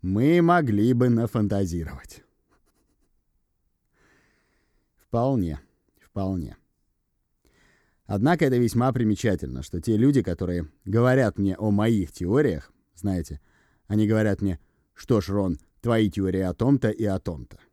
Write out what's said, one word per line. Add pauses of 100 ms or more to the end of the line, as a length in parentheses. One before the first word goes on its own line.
мы
могли
бы
нафантазировать. (2750)
Вполне, (420)
вполне. (1500)
Однако
это
весьма
примечательно,
что
те
люди,
которые (180)
говорят
мне
о
моих
теориях, (220)
знаете, (460)
они
говорят
мне: (340)
«Что
ж,
Рон, (240)
твои
теории
о
том-то
и
о
том-то». (160)